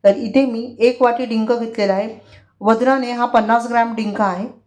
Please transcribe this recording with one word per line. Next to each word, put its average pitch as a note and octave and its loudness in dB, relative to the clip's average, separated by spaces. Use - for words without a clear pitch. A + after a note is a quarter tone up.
तर G3+ 6
इथे A#3+ 0
मी A#3 -6
एक B3 2
वाटी B3 2
डिंक A3 -2
घेतलेला A3 -2
आहे. G#3 -2
वजनाने A#3+ 2
हा A#3+ -2
पन्नास A#3 0
ग्रॅम A#3 0
डिंक G#3 -4
आहे. G3 -2